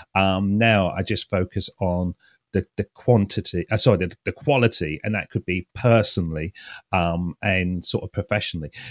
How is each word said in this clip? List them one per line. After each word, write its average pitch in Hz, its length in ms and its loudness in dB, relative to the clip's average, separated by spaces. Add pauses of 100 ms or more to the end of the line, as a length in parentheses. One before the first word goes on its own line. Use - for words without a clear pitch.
(160)
Um, 98 420 2
now 107 320 4
I 95 140 -4
just - 260 -6
focus 92 400 -2 (120)
on 90 340 0 (380)
the, 98 120 0 (120)
the 101 80 -2
quantity, 101 840 0
uh, 110 60 0
sorry, 107 220 4
the, 87 260 -4
the 98 80 -4
quality, 120 720 0
and 107 100 -2
that 98 160 -6
could - 160 -4
be 90 300 -4
personally, 95 760 2 (400)
um, 87 480 0
and 92 440 0
sort - 200 -4
of - 80 -12
professionally. 95 580 -4 (200)